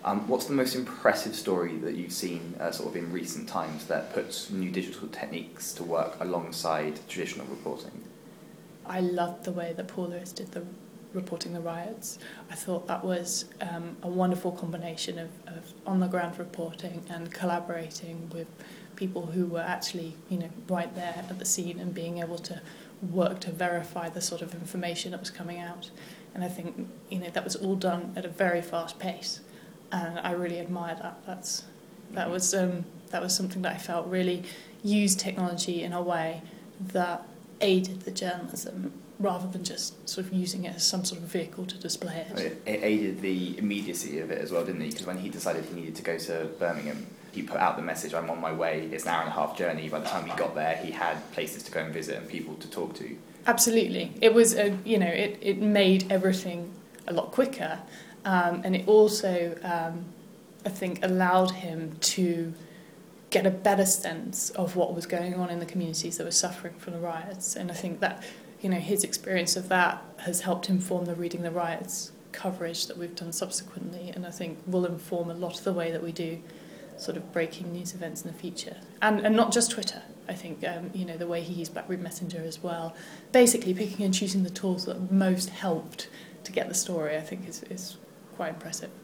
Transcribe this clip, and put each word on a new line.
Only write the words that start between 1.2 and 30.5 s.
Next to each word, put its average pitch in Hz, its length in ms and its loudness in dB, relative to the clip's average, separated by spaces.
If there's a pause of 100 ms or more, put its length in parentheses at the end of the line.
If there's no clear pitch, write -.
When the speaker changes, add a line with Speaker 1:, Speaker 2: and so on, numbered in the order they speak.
Speaker 1:
story 87 420 0
that 78 180 -2
you've 90 180 -4
seen, 85 460 -4
uh, 82 120 0
sort - 180 -4
of 90 60 -6
in 85 160 -4
recent 82 360 -4
times 80 380 -4
that - 280 -2
puts - 360 -4
new 95 220 -2
digital - 380 -4
techniques - 640 -8
to 87 100 -8
work 82 360 0
alongside 82 880 -2
traditional 80 400 -6
reporting? - 560 -8 (840)
Speaker 2:
I 185 160 -4
loved 180 440 0
the 185 60 -2
way 170 260 -4
that 180 100 -6
Paul 180 200 -4
Lewis 175 240 -8
did - 200 -10
the 175 120 -8 (500)
reporting 175 400 -4
the 170 80 -4
riots. 170 580 -6 (320)
I 165 40 -8
thought 175 320 -2
that 180 160 0
was, 175 420 0 (160)
um, 170 420 -6
a 180 40 -2
wonderful 180 440 4
combination 170 680 -6
of, 165 100 -8 (180)
of 165 260 -14 (140)
on-the-ground 180 500 2
reporting 165 720 -8
and 165 240 -8
collaborating 170 1000 -4
with 165 140 -6 (480)
people 185 320 -2
who 175 180 2
were 170 160 -2
actually, 170 520 -4 (160)
you 180 80 0
know, 165 120 -4 (180)
right 175 280 0
there 175 340 -6
at 185 100 -8
the 180 60 -6
scene 175 340 0
and 180 140 -4
being 170 260 -4
able 170 180 -4
to - 240 -10 (500)
work 185 280 2
to 175 120 -4
verify 170 580 -2
the 170 120 -6
sort 170 200 -2
of 170 120 -8
information 175 580 -4
that 180 80 -6
was 185 100 -8
coming 175 300 -8
out. 175 300 -10 (460)
And 185 80 -2
I 180 40 0
think, - 400 -6 (220)
you 190 100 -2
know, 175 120 -6
that 180 120 0
was 185 120 -4
all 196 200 0
done 180 400 0
at 185 100 -4
a 175 40 -6
very 175 320 2
fast 165 380 -4
pace. - 400 -6 (520)
And 170 280 -2
I 180 120 -2
really 175 280 -2